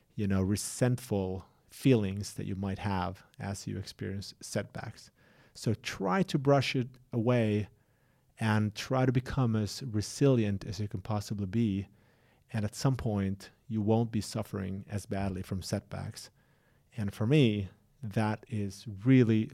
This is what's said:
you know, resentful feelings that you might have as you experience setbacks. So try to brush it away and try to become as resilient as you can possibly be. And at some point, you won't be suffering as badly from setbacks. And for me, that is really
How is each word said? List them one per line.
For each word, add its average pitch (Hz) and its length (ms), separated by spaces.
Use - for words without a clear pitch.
you 104 120
know, 95 160
resentful 98 1040
feelings 101 640
that 104 120
you 101 80
might 95 240
have 92 460
as 98 260
you 98 120
experience 98 640
setbacks. - 680
So 117 200
try 190 500
to - 140
brush 139 380
it 127 120
away 110 560
and 107 360
try 131 320
to 131 60
become 123 440
as 107 340
resilient 107 760
as 104 120
you 104 100
can - 120
possibly 104 460
be. 98 420
And 107 120
at 107 100
some 135 220
point, 98 540
you 110 120
won't 113 320
be 113 80
suffering 98 680
as 101 160
badly 98 360
from 92 200
setbacks. 98 680
And 101 180
for 110 120
me, 113 420
that 107 480
is 101 340
really 113 500